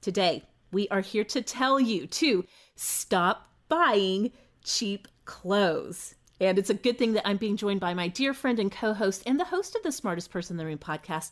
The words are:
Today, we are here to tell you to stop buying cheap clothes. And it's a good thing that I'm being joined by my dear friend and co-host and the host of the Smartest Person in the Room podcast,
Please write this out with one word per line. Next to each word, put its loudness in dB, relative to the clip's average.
Today, 0
we 0
are 2
here -2
to -2
tell 2
you 2
to 0
stop 0
buying 2
cheap -4
clothes. -2
And 4
it's 2
a 2
good 0
thing 2
that 0
I'm 2
being 0
joined 0
by 0
my -2
dear 0
friend 0
and 0
co-host 0
and 2
the 0
host -2
of -4
the -2
Smartest -6
Person -6
in -4
the -6
Room -6
podcast, -6